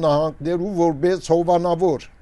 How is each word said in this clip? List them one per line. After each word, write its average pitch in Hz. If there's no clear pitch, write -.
Նահանգներու 160
որպես 170
հովանավոր 170